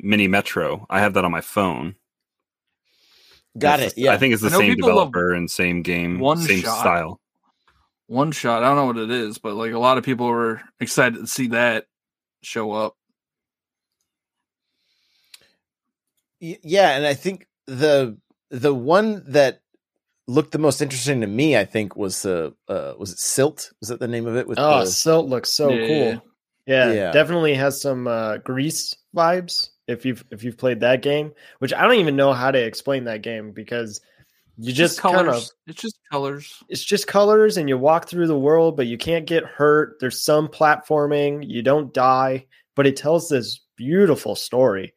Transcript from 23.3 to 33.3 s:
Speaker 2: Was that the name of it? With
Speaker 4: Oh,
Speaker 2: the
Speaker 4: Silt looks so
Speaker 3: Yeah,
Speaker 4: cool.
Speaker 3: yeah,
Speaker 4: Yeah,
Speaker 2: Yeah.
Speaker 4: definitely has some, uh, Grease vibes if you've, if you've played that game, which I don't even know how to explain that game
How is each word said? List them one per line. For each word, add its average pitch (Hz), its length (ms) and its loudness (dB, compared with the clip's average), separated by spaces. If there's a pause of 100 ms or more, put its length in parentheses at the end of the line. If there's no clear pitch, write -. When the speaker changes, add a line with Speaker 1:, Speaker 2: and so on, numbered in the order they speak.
Speaker 2:
Was 107 100 -12
that 120 100 -8
the 123 80 -6
name 117 180 -4
of 117 100 -4
it? 127 120 -4
With 120 100 -6
Speaker 4:
Oh, 143 220 4
Speaker 2:
the 95 60 0
Speaker 4:
Silt 160 420 2
looks 123 240 -4
so 147 180 2
Speaker 3:
Yeah, 113 160 0
Speaker 4:
cool. 147 200 2
Speaker 3:
yeah, 117 140 -4 (460)
Speaker 4:
Yeah, 131 260 4
Speaker 2:
Yeah. 98 200 0
Speaker 4:
definitely 156 420 2
has 135 260 -2
some, 127 260 -4
uh, 113 320 -4
Grease 135 560 -6 (200)
vibes 175 560 0 (160)
if 123 200 -6
you've, 123 240 -6
if 107 120 -16
you've 117 140 -10
played 123 240 -2
that 120 220 2
game, 151 300 -2 (260)
which 135 160 -4
I 127 80 0
don't 233 180 6
even 151 160 2
know 139 160 4
how 127 180 0
to 139 80 2
explain 123 460 -4
that 110 180 -8
game 107 300 -10